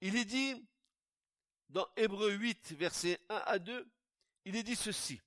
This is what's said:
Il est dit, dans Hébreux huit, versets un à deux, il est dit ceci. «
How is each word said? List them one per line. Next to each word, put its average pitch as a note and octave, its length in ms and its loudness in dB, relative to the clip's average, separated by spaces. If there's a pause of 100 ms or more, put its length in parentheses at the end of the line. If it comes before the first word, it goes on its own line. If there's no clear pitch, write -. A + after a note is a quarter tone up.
Il G3 160 0
est A#3+ 80 4
dit, B3+ 420 -2 (1000)
dans F3 180 0 (100)
Hébreux G#3 360 4
huit, G#3 400 -2
versets E3+ 560 0
un A3 160 -2
à G3+ 140 2
deux, A#3 280 -8 (600)
il G3 100 -4
est A#3 60 0
dit A3 140 -2
ceci. « - 500 -4